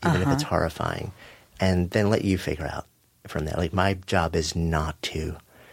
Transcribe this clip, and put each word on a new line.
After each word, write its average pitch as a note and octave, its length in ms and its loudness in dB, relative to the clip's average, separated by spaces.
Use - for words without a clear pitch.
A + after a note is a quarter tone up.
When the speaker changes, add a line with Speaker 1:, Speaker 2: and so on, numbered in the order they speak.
Speaker 1:
even F2 200 2
if - 60 2
it's C#3 140 0
Speaker 2:
Uh-huh. F2+ 120 -2
Speaker 1:
horrifying, E2 560 -2
and F2+ 320 2
then G#2 180 4
let A2 160 2
you F#2+ 140 2
figure D2+ 280 -4
out - 200 -8
from D#2+ 180 -4
there. D#2 120 -4
Like, E2+ 160 -2
my G2 200 2
job F#2 420 0
is E2 200 -2
not D#2+ 480 0
to, D#2+ 320 -6